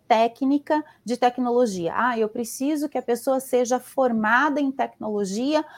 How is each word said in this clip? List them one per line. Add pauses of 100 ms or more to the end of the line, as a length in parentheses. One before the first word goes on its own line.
técnica (220)
de
tecnologia.
Ah,
eu
preciso
que
a
pessoa
seja
formada
em
tecnologia, (160)